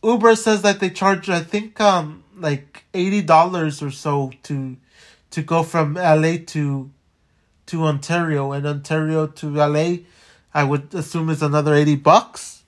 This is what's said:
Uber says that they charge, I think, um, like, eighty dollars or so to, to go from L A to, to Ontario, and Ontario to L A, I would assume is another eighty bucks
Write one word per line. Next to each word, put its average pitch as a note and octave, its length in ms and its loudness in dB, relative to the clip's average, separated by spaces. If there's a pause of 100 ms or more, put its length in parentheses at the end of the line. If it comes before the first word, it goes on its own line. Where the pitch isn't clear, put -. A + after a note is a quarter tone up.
Uber A3+ 320 4
says A3 280 0
that G3+ 160 2
they F#3+ 100 -2
charge, F#3+ 400 0
I E3+ 120 0
think, G#3+ 380 -8
um, F3+ 440 0 (120)
like, D3 580 -6
eighty F#3+ 280 0
dollars D#3+ 600 2
or C#3+ 100 -8
so C#3 400 -4 (120)
to, C3+ 320 -8 (540)
to - 120 -8
go E3 220 0
from D#3+ 320 -2
L D#3+ 300 4
A E3 120 0
to, C#3+ 540 -6 (760)
to D#3+ 160 -4
Ontario, D3 680 -2
and C#3+ 140 -6
Ontario D#3 640 -2
to D3+ 340 -4
L D3 160 0
A, F3 260 -2 (500)
I D3 100 0
would C#3+ 300 -4
assume D#3+ 360 -4
is D3+ 120 -2
another D3 340 2
eighty D3 200 4
bucks - 720 2